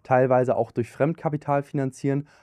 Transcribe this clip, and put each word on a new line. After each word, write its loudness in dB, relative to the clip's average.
teilweise 2
auch -2
durch -4
Fremdkapital -4
finanzieren. -4